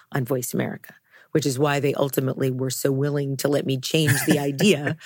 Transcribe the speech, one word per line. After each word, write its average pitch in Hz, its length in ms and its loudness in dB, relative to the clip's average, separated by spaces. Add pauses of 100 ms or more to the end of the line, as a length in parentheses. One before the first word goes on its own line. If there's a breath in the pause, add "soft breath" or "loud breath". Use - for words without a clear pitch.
(100)
on 135 140 -2
Voice 127 280 -4
America, - 420 -6 (360 soft breath)
which 147 160 0
is 131 100 0
why 143 220 2
they 139 160 0
ultimately 135 560 0
were 127 200 -2
so 139 200 0
willing 139 460 0
to 139 120 -2
let 143 160 2
me 135 140 0
change 143 480 2
the 151 140 2
idea 143 640 2